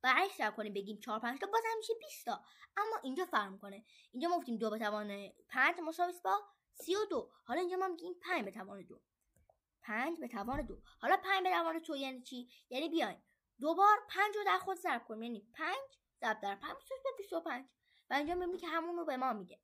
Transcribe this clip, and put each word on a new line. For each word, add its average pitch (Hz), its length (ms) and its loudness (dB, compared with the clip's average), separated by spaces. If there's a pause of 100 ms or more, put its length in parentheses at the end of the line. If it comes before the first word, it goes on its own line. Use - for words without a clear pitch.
برعکس 302 340 6
ضرب 214 200 0
کنیم 214 160 -4
بگیم 202 280 -6
چهار 220 200 -2
پنج 247 200 -4
تا 392 60 -4
باز 440 240 6
هم 453 80 0
می‌شه 440 220 0
بیست - 260 -12
تا. 220 180 -4 (320)
اما 440 260 0
اینجا 269 220 0
فرق 214 260 2
می‌کنه. 202 340 -14 (280)
اینجا 262 160 0
ما 349 100 4
گفتیم 247 180 -2
دو 214 140 0
به 214 80 -4
توان 208 500 -4 (200)
پنج 269 320 4
مساوی 339 300 0
است 359 120 -12
با 403 200 2 (300)
سی - 240 -2
و 427 80 2
دو. 359 260 -2 (140)
حالا 277 160 0
اینجا 359 160 0
ما 370 120 2
می‌گیم 349 260 -6
پنج 339 300 -2
به 196 60 -6
توان 196 320 -12
دو. - 180 -18 (840)
پنج 269 380 -2
به 247 80 -6
توان 240 340 -2
دو. 214 200 -8 (160)
حالا 349 180 4
پنج 381 260 2
به 370 80 4
توان 330 280 2
دو 320 180 -4
یعنی 262 260 -6
چی؟ 247 260 -10 (220)
یعنی 277 180 -2
بیاین 277 300 0 (420)
دو 302 140 2
بار 403 240 8 (100)
پنج 403 280 2
رو 415 80 -2
در 370 140 4
خود 370 200 -2
ضرب 269 260 0
کنیم، 220 180 -8
یعنی 226 300 -8
پنج 403 460 -4 (220)
ضرب 220 200 0
در 196 140 -2
پنج 285 220 -10 (420)
بیست 392 140 -8
و 330 80 0
پنج. 269 260 -6 (440)
و - 40 0
اینجا 294 200 2
می‌بینیم 359 260 -2
که 349 80 -6
همون 330 280 -2
رو 339 80 -2
به 294 120 0
ما 254 160 0
می‌ده. 196 320 -8